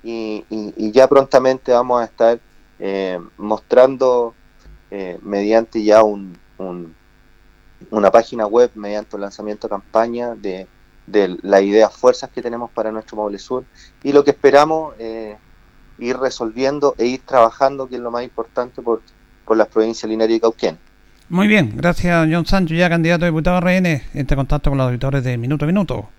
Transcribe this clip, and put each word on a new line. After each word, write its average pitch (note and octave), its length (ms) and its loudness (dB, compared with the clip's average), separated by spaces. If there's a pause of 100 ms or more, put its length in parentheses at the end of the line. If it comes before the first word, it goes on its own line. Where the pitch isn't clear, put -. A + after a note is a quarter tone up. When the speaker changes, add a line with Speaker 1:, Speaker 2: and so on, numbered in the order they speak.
Speaker 1:
y, A2 480 -10
y, G#2+ 260 -8
y G#2+ 140 -4
ya C3 160 6
prontamente C3 640 2
vamos B2 300 2
a A2+ 40 -4
estar, A#2 340 0 (380)
eh, F#2+ 420 -4 (180)
mostrando, B2 960 0 (560)
eh, F#2 320 -10
mediante G#2+ 600 0
ya G#2 200 6
un, G2+ 340 -2 (220)
un, F2+ 340 -12 (960)
una G2+ 220 2
página A#2 340 2
web, A#2+ 300 4
mediante G#2 400 -8
un G2+ 80 -8
lanzamiento G#2 440 -10
de G#2 40 -8
campaña A#2 640 -4
de, F#2+ 320 -10 (400)
de F#2+ 340 0
las G2 220 4
ideas G#2 280 4
fuerzas - 380 0
que - 120 -10
tenemos A#2 280 -8
para A2 220 -6
nuestro A2 260 -12
Maule G#2 220 -6
Sur B2+ 240 -8 (400)
y C#3 80 -4
lo C#3+ 120 6
que C#3+ 80 -2
esperamos, D3 680 2
eh, A2 380 -12 (640)
ir B2 180 -4
resolviendo C3 800 -2
e A2 80 0
ir B2+ 200 -4
trabajando, C3+ 640 2
que B2+ 80 -12
es A#2+ 60 -8
lo A#2+ 100 -8
más A#2+ 120 -6
importante B2 580 -8
por, A#2 200 -4 (440)
por A2 100 2
las A2 120 2
provincias A2+ 420 -2
Linares A2+ 280 0
y - 20 0
Cauquén. A2+ 380 -2 (520)
Speaker 2:
Muy F#3 180 2
bien, G3 280 2
gracias, E3+ 540 0
John E3 160 0
Sancho, F3+ 300 0
ya F3 140 2
candidato E3 340 0
a F3 40 0
diputado E3 320 0
R F3+ 180 0
N, E3+ 260 0 (100)
entre C#3 220 -2
en - 20 -2
contacto C#3 320 0
con C#3 80 0
los C3 100 2
auditores B2+ 360 -2
de B2 140 -4
Minuto C#3 260 -4
a D3 40 -2
Minuto. D#3 520 -2